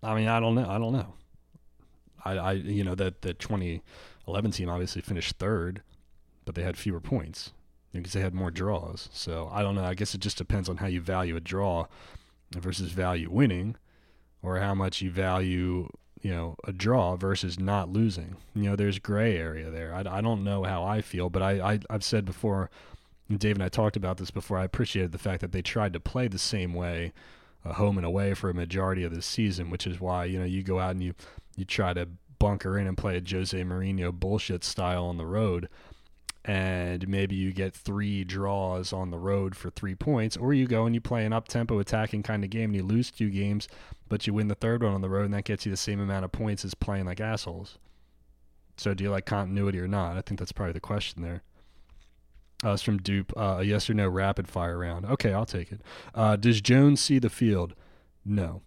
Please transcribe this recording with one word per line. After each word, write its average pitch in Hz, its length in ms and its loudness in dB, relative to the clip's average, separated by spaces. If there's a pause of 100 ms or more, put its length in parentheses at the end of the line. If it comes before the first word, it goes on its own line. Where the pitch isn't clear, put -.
I 110 140 0
mean, 110 140 4
I 117 100 4
don't 113 160 4
know. 120 140 2
I 98 80 0
don't 113 160 0
know. 113 220 -2 (1080)
I, 95 140 -2
I, 92 160 0
you 98 320 0
know, 90 100 -2
that 92 280 -2
the 90 100 -2
twenty 90 480 -2 (440)
eleven 101 260 0
team 90 180 -2
obviously 90 320 -2
finished - 360 -4
third, 92 440 -2 (640)
but 82 100 -6
they 85 80 -4
had 90 140 -2
fewer 87 240 -2
points 78 500 -4 (400)
because 87 220 -8
they 98 80 0
had 92 120 0
more 92 180 -2
draws. 85 600 -4
So 82 400 -6
I 104 120 0
don't 98 120 0
know. 95 80 0
I 90 120 -2
guess 101 200 -4
it 92 60 -6
just - 160 -2
depends 92 320 0
on 87 80 -2
how 101 100 -2
you 90 140 0
value 90 340 0
a 82 60 -4
draw 90 460 0 (680)
versus 90 380 -4
value 90 360 0
winning, 101 460 2 (680)
or 92 180 -2
how 98 160 0
much 95 260 0
you 92 100 -4
value, 90 760 0 (320)
you 101 100 -2
know, 85 320 -4
a - 80 -6
draw 92 440 2
versus 92 440 -2
not 95 300 2
losing. 92 480 0 (160)
You 101 160 2
know, 101 60 2
there's 101 240 2
gray 104 380 2
area 80 320 -4
there. 82 240 -6
I, 92 240 -4
I 101 40 -2
don't 110 220 0
know 101 200 0
how 90 200 0
I 104 180 0
feel, 90 280 -2
but 90 120 0
I, 98 320 2
I, 107 60 2 (100)
I've 107 140 -2
said 107 220 2
before, 95 440 0 (600)
and 104 100 2
Dave 104 160 4
and 98 80 0
I 90 60 0
talked 107 280 2
about 92 200 -2
this 92 140 -6
before, 101 260 -2
I 92 60 2
appreciated 92 480 0
the 90 80 -8
fact 92 220 -2
that 90 100 -6
they 92 100 -2
tried 104 320 0
to 87 60 -4
play 127 280 0
the 95 120 -2
same 90 340 -2
way, 87 400 -2 (500)
uh, 85 100 -4
home 101 240 4
and 87 80 0
away 98 280 2
for 98 160 -2
a 87 60 0
majority 92 480 0
of 85 100 -2
the 85 80 -6
season, 92 480 0
which 90 160 -4
is 90 140 -4
why, 90 260 0
you 92 140 -2
know, 92 60 0
you 92 180 0
go 92 160 2
out 92 120 0
and 92 120 -2
you, 90 100 -2 (420)
you 95 100 -6
try 92 280 0
to 87 140 -2 (320)
bunker 101 380 4
in 98 100 2
and 92 100 -2
play 95 200 -2
a 90 100 -4
Jose 92 320 -2
Mourinho 90 520 0
bullshit 92 520 -2
style 90 420 0
on 87 120 -2
the 80 80 -4
road, 90 440 0 (760)
and 92 640 0
maybe 98 280 2
you 95 160 0
get 95 220 -2
three 101 500 -2
draws 95 720 -2
on 92 160 -2
the 85 80 -6
road 95 380 0
for - 160 -10
three 95 240 -4
points, 113 420 0
or 131 160 2
you 131 140 6
go 113 180 4
and 117 80 4
you 117 80 2
play 113 240 0
an 107 80 0
up-tempo 113 460 0
attacking 107 420 0
kind 104 220 -2
of 98 80 -4
game 113 140 -2
and 104 100 0
you 95 80 2
lose 110 260 2
two 107 220 0
games, 101 360 0 (400)
but 104 200 -2
you 104 80 0
win 107 120 2
the 104 60 0
third 117 300 0
one 104 100 2
on 95 80 0
the 95 80 -2
road, 98 160 2
and 101 80 -2
that 101 120 -2
gets 101 200 -4
you 101 60 0
the 95 60 -2
same 101 220 -2
amount 98 240 0
of 92 80 -6
points 107 320 -2
as 95 120 -6
playing 98 300 -2
like 90 140 -4
assholes. 101 600 -6 (1000)
So 101 160 0
do 98 100 -2
you 101 60 0
like 95 160 0
continuity 98 540 0
or 90 80 -2
not? 92 300 0
I 95 40 -4
think - 160 -6
that's 90 140 -6
probably 87 220 -4
the 82 60 -6
question - 440 -4
there. 87 180 -6 (1200)
Uh, 104 100 2
it's 98 100 0
from 104 160 2
Dupe. 98 360 0
Uh, 98 240 2
a 95 40 2
yes 104 260 2
or 113 60 4
no 101 120 6
rapid 95 400 2
fire 87 300 -2
round. 87 280 -4
Okay, 113 280 2
I'll 104 120 2
take - 260 -6
it. 101 100 -12 (320)
Uh, 110 220 6
does 107 260 6
Jones 139 400 8
see 139 160 4
the 120 140 4
field? 95 420 2 (500)
No. 95 440 0